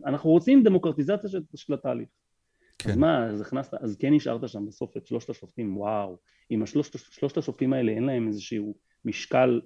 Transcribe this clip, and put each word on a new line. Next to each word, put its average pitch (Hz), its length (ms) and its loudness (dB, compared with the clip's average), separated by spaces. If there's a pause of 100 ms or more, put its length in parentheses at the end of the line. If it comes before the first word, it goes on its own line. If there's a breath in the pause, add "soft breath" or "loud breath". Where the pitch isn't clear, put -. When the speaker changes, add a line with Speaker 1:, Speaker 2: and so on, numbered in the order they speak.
Speaker 1:
אנחנו 143 240 0
רוצים 226 340 8
דמוקרטיזציה 185 640 2
של, 190 120 -6 (140)
של - 180 -6
התהליך. 123 360 -6 (720)
Speaker 2:
כן. - 100 -6
Speaker 1:
אז 104 80 0
מה, 143 280 4
אז 104 160 -4
הכנסת, 131 320 -8
אז 110 220 -6
כן 135 180 2
השארת 123 360 0
שם 104 160 -10
בסוף - 320 -10
את - 100 -14
שלושת 117 220 -6
השופטים, 101 480 -8
וואו, 101 400 -4 (340)
אם 107 120 0
השלושת, - 340 -4
שלושת - 400 -8
השופטים 135 360 -2
האלה 123 180 0
אין 113 120 -2
להם 123 240 -2
איזשהו 104 480 -6 (300)
משקל, 123 600 2